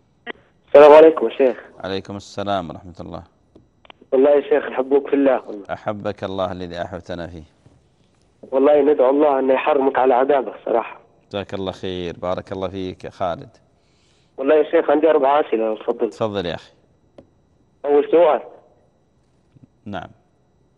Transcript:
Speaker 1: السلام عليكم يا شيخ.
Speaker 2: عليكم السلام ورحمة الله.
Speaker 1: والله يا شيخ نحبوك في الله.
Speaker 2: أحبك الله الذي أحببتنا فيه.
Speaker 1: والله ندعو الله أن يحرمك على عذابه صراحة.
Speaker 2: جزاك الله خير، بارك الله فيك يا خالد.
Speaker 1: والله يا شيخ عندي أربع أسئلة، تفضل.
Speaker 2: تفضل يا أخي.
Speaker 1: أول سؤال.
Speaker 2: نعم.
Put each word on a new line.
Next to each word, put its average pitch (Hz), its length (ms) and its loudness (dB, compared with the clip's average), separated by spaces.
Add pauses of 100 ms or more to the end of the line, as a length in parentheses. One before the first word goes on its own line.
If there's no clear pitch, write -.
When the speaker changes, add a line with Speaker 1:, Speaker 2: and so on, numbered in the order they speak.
(680)
Speaker 1:
السلام 147 240 10
عليكم 156 380 8
يا - 80 -10
شيخ. 127 200 0 (220)
Speaker 2:
عليكم 95 360 -8
السلام 98 540 -8
ورحمة 87 300 -18
الله. 87 240 -16 (880)
Speaker 1:
والله 135 180 4
يا 143 120 4
شيخ 139 280 -2
نحبوك 135 400 -2
في 143 60 0
الله. 117 480 -2 (100)
Speaker 2:
أحبك 104 500 -8
الله 95 280 -6
الذي 87 300 -12
أحببتنا 85 460 -12
فيه. 85 160 -18 (1080)
Speaker 1:
والله 143 300 2
ندعو 139 280 2
الله 143 300 2
أن 131 100 -2
يحرمك 131 500 0
على 131 140 2
عذابه 131 400 0 (120)
صراحة. 110 340 -4 (300)
Speaker 2:
جزاك 101 240 -8
الله 98 180 -8
خير، 90 500 -10
بارك 90 300 -8
الله 95 160 -8
فيك 92 360 -10
يا 82 60 -14
خالد. 82 400 -8 (880)
Speaker 1:
والله 139 180 0
يا 151 160 0
شيخ 160 180 0
عندي 151 200 2
أربع 147 300 2
أسئلة، 110 360 -4
تفضل. 117 340 -6
Speaker 2:
تفضل 101 360 -6
يا 85 100 -6
أخي. - 160 -20 (1120)
Speaker 1:
أول 143 260 2
سؤال. 156 300 4 (1400)
Speaker 2:
نعم. 101 240 -12 (680)